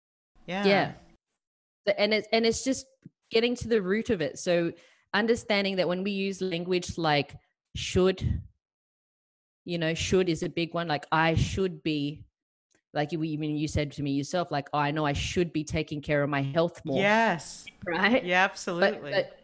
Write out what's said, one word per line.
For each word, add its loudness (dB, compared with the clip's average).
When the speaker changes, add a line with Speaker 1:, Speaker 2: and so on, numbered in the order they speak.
Speaker 1:
Yeah. -2
Speaker 2:
Yeah. 4
The, 2
and 2
it's, -2
and 4
it's 0
just -2
getting 2
to -6
the 4
root 0
of 0
it. -4
So 2
understanding 2
that 2
when -2
we -2
use -2
language -2
like 2
should, 0
you -4
know, 0
should 2
is -2
a -2
big -4
one. -4
Like, -2
"I 4
should 0
be," -4
like -2
you, -2
even -2
you -2
said -2
to -8
me -2
yourself, -2
like, -4
"Oh, 0
I 2
know 0
I 2
should -2
be -2
taking -4
care 0
of -2
my 0
health 0
more." -2
Speaker 1:
Yes. 0
Speaker 2:
Right? 2
Speaker 1:
Yeah, 4
Speaker 2:
But, 2
Speaker 1:
absolutely. -2
Speaker 2:
but -2